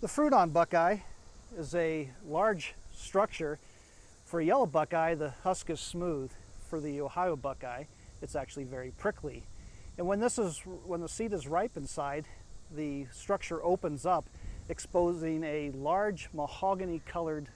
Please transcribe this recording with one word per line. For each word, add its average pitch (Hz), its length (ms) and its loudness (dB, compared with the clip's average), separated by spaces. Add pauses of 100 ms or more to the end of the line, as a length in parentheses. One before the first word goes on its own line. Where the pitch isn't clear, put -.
The 233 60 -4
fruit 294 260 4
on 185 180 8
buckeye 170 480 6 (580)
is 160 180 -6
a 160 360 2 (140)
large 180 500 2 (200)
structure. 165 640 0 (640)
For - 140 -2
a 160 60 2
yellow 226 220 8
buckeye, 160 500 4
the 147 140 -2 (120)
husk 185 280 0
is 156 100 -2
smooth. 165 500 -2 (380)
For 165 100 -4
the 147 220 -4
Ohio 170 340 0
buckeye, 131 500 -6 (380)
it's - 140 -6
actually 139 280 -6
very 127 280 -8
prickly. 151 500 -4 (540)
And 175 100 -2
when 202 140 2
this 240 180 2
is, 180 220 0 (260)
when 175 140 -2
the 165 80 -6
seed 220 240 -4
is 147 160 -4
ripe 180 280 0
inside, 147 500 -4 (440)
the 147 400 -6
structure - 540 -2
opens 170 420 2
up, 170 200 4 (420)
exposing 165 760 2
a 151 280 -2
large 165 640 0
mahogany-colored 165 1200 -2